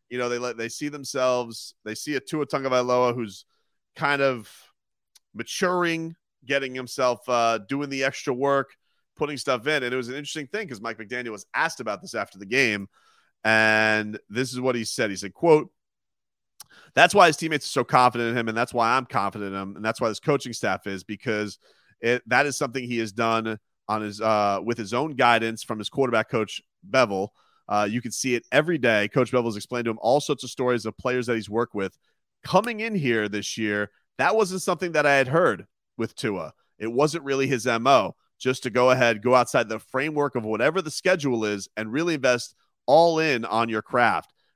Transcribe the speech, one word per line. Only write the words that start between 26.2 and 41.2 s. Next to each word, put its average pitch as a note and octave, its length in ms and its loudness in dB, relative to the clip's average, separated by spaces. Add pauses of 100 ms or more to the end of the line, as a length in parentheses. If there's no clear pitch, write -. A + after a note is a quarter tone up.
coach, A2 320 -4 (280)
Bevell. G#2 400 2 (380)
Uh, G#2 220 0
you A#2 120 -4
can A2+ 100 -8
see B2+ 240 -2
it A#2 160 -2
every D#3 260 2
day. A2 300 4
Coach B2+ 240 0
Bevell B2 140 2
has A2 100 -4
explained A#2+ 300 -6
to A2+ 60 -2
him A2+ 100 -6
all B2+ 180 4
sorts D3 240 -4
of B2 60 -12
stories B2 360 -2
of A2 120 -8
players B2 300 -2
that B2 80 0
he's G#2 140 -6
worked A2+ 260 -2
with. G2 220 -4 (460)
Coming G#3+ 360 0
in A3 160 -4
here A#2 340 0
this G2+ 280 -6
year, G#2 340 -2 (260)
that E3+ 180 2
wasn't F#3 260 0
something F3 320 -4
that D3 120 2
I C#3+ 80 4
had C3+ 140 4
heard C3 400 2 (300)
with A#2 180 -6
Tua. F#2 380 -6 (260)
It A2+ 120 -6
wasn't D3 320 0
really C3+ 240 0
his B2 200 -2
M A#2 200 0
O, A#2+ 280 6 (240)
just B2+ 240 -2
to B2+ 60 -4
go B2 200 4
ahead, A#2+ 320 4
go B2 140 4
outside A#2+ 340 2
the G#2+ 100 -6
framework C#3+ 560 -4
of A#2+ 80 -4
whatever A#2+ 380 0
the D#3 100 -8
schedule C#3 540 0